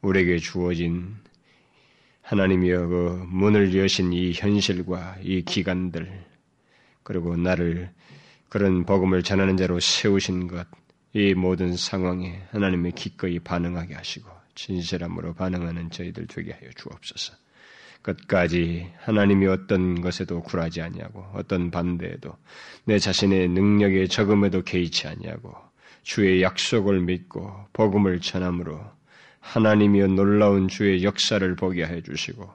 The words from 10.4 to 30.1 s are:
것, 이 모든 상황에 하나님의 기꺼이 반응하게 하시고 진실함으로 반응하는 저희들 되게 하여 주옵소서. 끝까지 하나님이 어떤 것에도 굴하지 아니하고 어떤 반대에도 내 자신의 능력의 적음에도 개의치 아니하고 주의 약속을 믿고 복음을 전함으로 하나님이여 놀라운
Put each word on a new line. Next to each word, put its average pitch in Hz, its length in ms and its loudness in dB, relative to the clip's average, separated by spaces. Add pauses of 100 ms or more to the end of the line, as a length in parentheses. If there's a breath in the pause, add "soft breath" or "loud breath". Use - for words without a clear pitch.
것, 87 180 -10 (460)
이 101 220 2
모든 90 420 0
상황에 90 760 -4
하나님의 92 420 0
기꺼이 - 460 -8
반응하게 87 560 -6
하시고 - 340 -14 (280)
진실함으로 85 800 -6
반응하는 85 560 -6
저희들 85 360 -12
되게 - 260 -12
하여 - 220 -20
주옵소서. - 600 -14 (680 loud breath)
끝까지 87 960 -2
하나님이 101 480 4
어떤 95 540 0
것에도 87 420 -6
굴하지 85 400 -6
아니하고 87 500 -14
어떤 92 380 -2
반대에도 87 680 -6 (500 loud breath)
내 104 120 4
자신의 95 520 2
능력의 95 580 4
적음에도 101 540 2
개의치 87 440 -2
아니하고 80 480 -12 (480 soft breath)
주의 95 400 4
약속을 95 600 2
믿고 92 720 -6
복음을 98 480 2
전함으로 87 600 -4 (580 soft breath)
하나님이여 104 680 4
놀라운 98 580 4